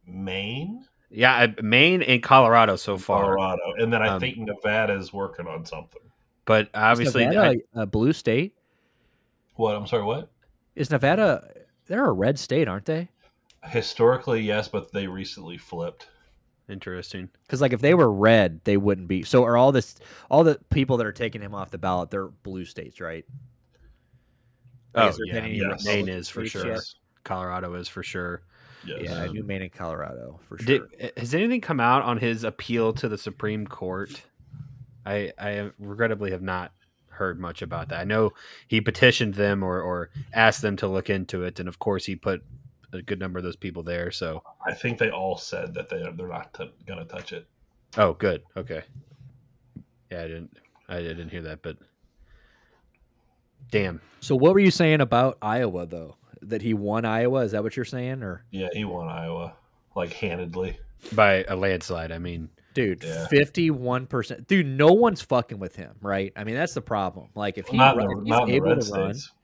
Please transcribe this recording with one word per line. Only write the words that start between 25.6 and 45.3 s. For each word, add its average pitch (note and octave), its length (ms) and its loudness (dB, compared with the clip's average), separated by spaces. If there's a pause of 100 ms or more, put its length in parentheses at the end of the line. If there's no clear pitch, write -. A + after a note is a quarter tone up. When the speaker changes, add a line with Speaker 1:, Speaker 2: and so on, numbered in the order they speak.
Speaker 3:
Republican G2 420 -2
Speaker 2:
Maine F#2+ 40 -6
is F2+ 200 -10
for - 120 -10
Speaker 3:
states A2 100 -8
Speaker 2:
sure. F#2 160 -8
Speaker 3:
yet? A2+ 80 -6
Speaker 1:
Yes. - 200 -12 (280)
Speaker 2:
Colorado F2+ 520 -8
is F2+ 120 -12
for - 160 -12
sure. F2 380 -8 (440)
Speaker 1:
Yes. - 160 -12
Speaker 3:
Yeah, E2+ 220 -8
I F2+ 40 -6
Speaker 2:
Um, F2 60 -8
Speaker 3:
knew G#2+ 100 -8
Maine G2 200 -6
and F2+ 80 -12
Colorado D2+ 760 -10
for - 100 -16
Speaker 2:
did, B2 240 2 (180)
Speaker 3:
sure. B2 180 -10
Speaker 2:
has A#2+ 160 -6
anything A3+ 280 0
come D3+ 180 -2
out B2 240 4
on A#2+ 140 -2
his A#2 260 -2
appeal A2+ 500 -2
to A#2+ 160 -6
the G#2 80 -6
Supreme G#2+ 500 -6
Court? F#2+ 560 -10 (840)
I, G2+ 320 -4
I G#2 420 -6
regrettably G#2 520 -2
have F#2 100 -6
not F#2 300 -6 (380)
heard F2+ 300 -6
much E2+ 220 -10
about E2 280 -8
that. E2 100 -6
I F2 60 -8
know G#2+ 260 2 (360)
he A2 140 0
petitioned A#2 540 2
them G2+ 280 0
or, F2+ 180 -2
or F2 280 -6 (240)
asked A2+ 280 6
them G#2 160 0
to G2+ 100 -2
look F#2+ 220 -2
into F#2 340 -2
it, F2+ 160 -8
and F2+ 100 -8
of - 100 -16
course G2 260 -2
he F#2+ 100 -6
put F#2 260 -2 (500)
a F2+ 100 -12
good G2 180 -8
number F2+ 200 -8
of F2+ 60 -8
those E2+ 100 -8
people E2+ 280 -12
there. F2 280 -6
So D#2+ 320 -8 (220)
Speaker 1:
I - 80 -4
think A#2+ 260 -6
they A2 100 2
all F#2+ 280 -4